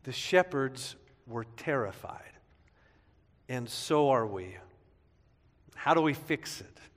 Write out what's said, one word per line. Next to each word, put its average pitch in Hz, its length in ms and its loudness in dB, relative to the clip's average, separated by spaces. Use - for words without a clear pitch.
The 135 80 -10
shepherds 135 840 2
were 117 160 -8
terrified, - 760 -4
and 123 200 -6
so 147 420 2
are 117 160 4
we. 95 300 -8
How 143 180 2
do 165 60 4
we 151 140 4
fix - 460 -6
it? - 180 -20